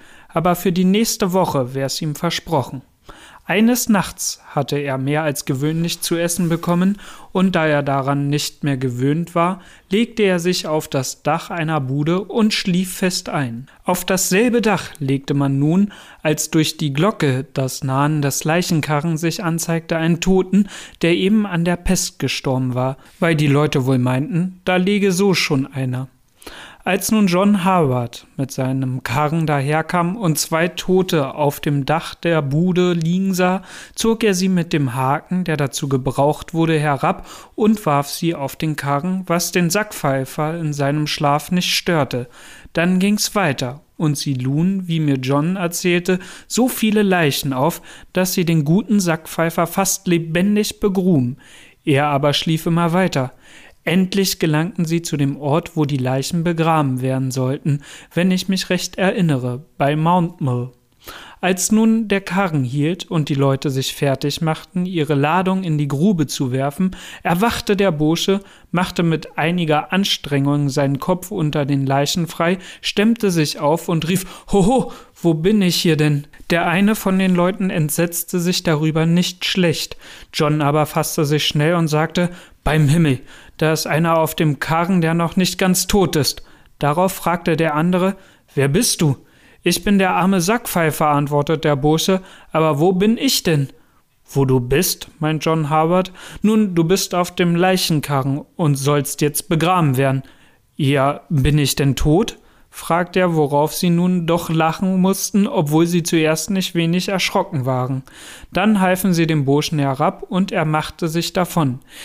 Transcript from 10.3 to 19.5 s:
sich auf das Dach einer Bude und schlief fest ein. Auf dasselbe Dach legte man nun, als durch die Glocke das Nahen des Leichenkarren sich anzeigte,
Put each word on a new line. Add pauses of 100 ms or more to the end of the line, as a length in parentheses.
sich
auf
das
Dach
einer
Bude
und
schlief
fest
ein. (160)
Auf
dasselbe
Dach
legte
man
nun, (260)
als
durch
die
Glocke
das
Nahen
des
Leichenkarren
sich
anzeigte,